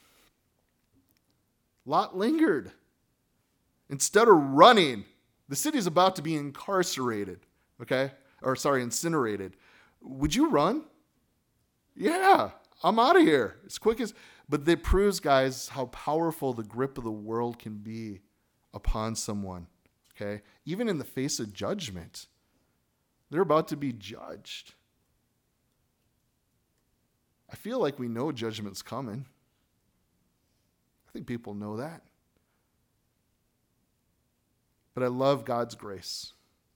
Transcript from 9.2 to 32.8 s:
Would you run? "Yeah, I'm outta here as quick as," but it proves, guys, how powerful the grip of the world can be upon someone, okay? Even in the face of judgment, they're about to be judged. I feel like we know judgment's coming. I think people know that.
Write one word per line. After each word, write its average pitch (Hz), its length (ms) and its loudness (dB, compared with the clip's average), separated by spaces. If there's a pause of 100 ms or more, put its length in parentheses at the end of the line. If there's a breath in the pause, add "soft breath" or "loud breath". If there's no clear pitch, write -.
Would 135 340 -4
you 294 140 2
run? 202 420 0 (1080)
"Yeah, 381 540 4 (320)
I'm 208 160 2
outta 311 220 8
here 139 460 4
as - 120 -14
quick 226 220 0
as," 220 140 -6 (340 loud breath)
but 143 200 -2
it 165 140 4
proves, 196 380 4
guys, 135 480 0
how 135 180 -6
powerful 151 640 -2
the 113 120 -8
grip 123 340 -6
of 123 60 -8
the 113 80 -6
world 113 480 -6
can 107 180 -12
be 110 440 -12 (500)
upon 110 420 -4
someone, 95 540 -8 (420)
okay? 104 320 -10 (220 soft breath)
Even 202 240 -6
in 180 100 -2
the 123 60 -8
face - 340 -6
of 107 140 -8
judgment, 101 760 -10 (1040)
they're 151 120 0
about 160 260 2
to 151 80 -8
be 143 160 -6
judged. - 800 -16 (2750)
I - 60 -20
feel 240 240 -8
like 143 220 -2
we 123 80 -6
know 120 240 -4
judgment's 107 500 -8
coming. 123 460 -10 (1800)
I - 60 -20
think - 160 -14
people 117 260 -10
know 107 220 -10
that. 151 280 -12 (3000)